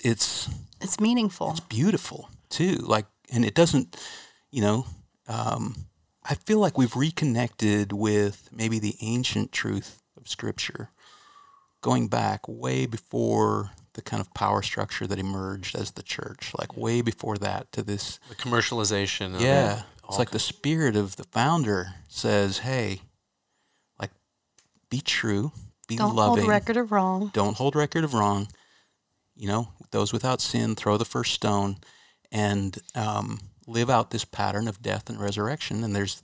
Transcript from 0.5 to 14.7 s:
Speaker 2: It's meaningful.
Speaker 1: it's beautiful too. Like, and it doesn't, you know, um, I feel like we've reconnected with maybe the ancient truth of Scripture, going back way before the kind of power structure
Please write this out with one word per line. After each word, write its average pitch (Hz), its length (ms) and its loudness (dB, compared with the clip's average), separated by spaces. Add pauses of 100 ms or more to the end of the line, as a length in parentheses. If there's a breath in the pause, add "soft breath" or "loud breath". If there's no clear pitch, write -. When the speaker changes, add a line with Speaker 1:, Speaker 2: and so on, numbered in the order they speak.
Speaker 2:
It's - 180 -2
meaningful. 214 520 2
Speaker 1:
it's 165 80 -4
beautiful - 720 0 (200)
too. 180 280 2
Like, 107 280 2 (260)
and 120 140 4
it 104 80 0
doesn't, 165 420 4 (560 loud breath)
you 135 100 0
know, 107 240 4 (420)
um, 113 580 -4 (380)
I 147 120 -2
feel 214 240 2
like 190 180 2
we've 127 180 2
reconnected 117 1000 2
with 104 580 0
maybe 113 280 0
the 104 220 -2
ancient 113 500 -2
truth - 500 -4 (160)
of - 100 -20
Scripture, - 600 -8 (920 soft breath)
going 123 260 2
back 104 400 -2
way 127 380 -2
before 110 840 0 (220)
the - 80 -14
kind 107 200 -6
of - 120 -12
power 101 280 2
structure - 460 -4